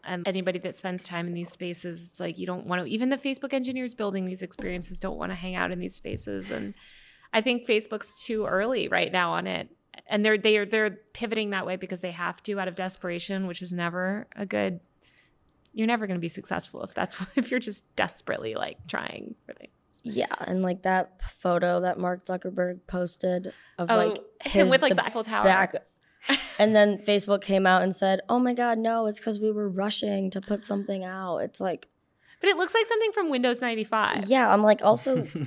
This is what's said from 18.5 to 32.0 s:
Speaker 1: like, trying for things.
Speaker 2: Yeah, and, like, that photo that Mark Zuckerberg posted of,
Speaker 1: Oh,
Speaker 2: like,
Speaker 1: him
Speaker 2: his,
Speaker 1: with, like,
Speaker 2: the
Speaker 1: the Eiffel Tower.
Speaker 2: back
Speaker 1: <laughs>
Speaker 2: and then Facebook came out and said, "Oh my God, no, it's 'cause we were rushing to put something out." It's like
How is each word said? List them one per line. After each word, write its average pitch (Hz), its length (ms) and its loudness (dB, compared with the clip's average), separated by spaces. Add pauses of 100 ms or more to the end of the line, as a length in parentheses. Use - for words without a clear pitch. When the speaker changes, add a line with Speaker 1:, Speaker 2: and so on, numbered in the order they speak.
Speaker 1:
like, - 320 -6
trying - 480 -8 (100)
for - 100 -16
things. - 160 -20 (360)
Speaker 2:
Yeah, 208 200 -2 (140)
and, 185 220 -2
like, 185 200 -2
that 185 400 0
photo 175 580 0
that 180 180 -2
Mark 180 280 -4
Zuckerberg 180 600 -4
posted 180 680 -2 (260)
of, 175 120 -2
Speaker 1:
Oh, 226 60 4
Speaker 2:
like, 208 220 2 (240)
Speaker 1:
him 196 240 6
Speaker 2:
his, 247 40 6
Speaker 1:
with, 269 120 6
like, 277 80 6
Speaker 2:
the 185 60 4
Speaker 1:
the - 100 2
Eiffel 226 180 -4
Tower. 214 200 0
Speaker 2:
back 190 300 6 (520)
Speaker 1:
<laughs> - 320 0
Speaker 2:
and 220 160 6
then 208 240 8
Facebook 202 440 2
came 190 240 4
out 185 160 8
and 190 120 0
said, 190 260 2 (100)
"Oh 240 80 4
my 247 160 4
God, 240 240 2
no, 226 280 2
it's 214 140 -2
'cause 208 180 -2
we 214 140 2
were 208 160 0
rushing 196 600 0
to 190 100 -6
put 202 240 -4
something 202 400 -4
out." 185 340 -4
It's - 220 -4
like 185 280 -4 (520)